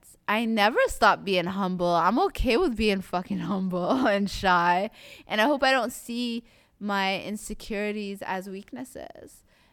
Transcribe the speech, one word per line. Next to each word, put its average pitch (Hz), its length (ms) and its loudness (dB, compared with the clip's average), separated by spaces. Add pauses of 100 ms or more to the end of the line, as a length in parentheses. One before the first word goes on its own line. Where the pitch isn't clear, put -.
(280)
I 220 180 2
never 226 420 4
stop - 360 4
being 180 220 0
humble. 185 480 0
I'm 180 260 4
okay 262 380 2
with 339 180 0
being 202 260 0
fucking 180 380 -6
humble 180 520 -2
<laughs> 262 160 2
and 202 220 2
shy. 180 600 2 (380)
And 214 120 0
I 214 60 4
hope 285 180 2
I 262 80 4
don't 247 200 0
see 233 520 -6 (360)
my 196 420 -2
insecurities 208 1000 -8
as 190 280 -6
weaknesses. - 920 -16 (300)